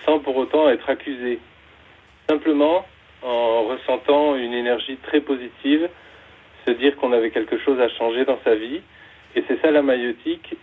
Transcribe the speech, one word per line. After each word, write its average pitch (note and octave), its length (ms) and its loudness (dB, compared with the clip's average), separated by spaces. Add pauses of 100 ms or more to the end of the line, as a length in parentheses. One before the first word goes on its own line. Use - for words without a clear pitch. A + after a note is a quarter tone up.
sans D3+ 140 2
pour C#3 180 -4
autant D3 320 2
être A#2 200 0
accusé. B2 500 -6 (920)
Simplement, D#3 560 2 (380)
en A#2 400 2
ressentant C3+ 720 0
une A#2+ 180 -4
énergie A#2+ 440 -2
très - 240 0
positive, C#3 680 -2 (760)
se B2 60 0
dire C3+ 260 2
qu'on B2 160 0
avait A2+ 180 2
quelque A#2 260 -2
chose C3 220 0
à A#2 100 4
changer A#2 360 -2
dans C3 180 0
sa A2+ 120 4
vie. B2 260 -6 (540)
Et F3+ 120 0
c'est B2+ 140 -2
ça D#3+ 100 4
la D3 100 4
maïeutique, B2+ 800 -2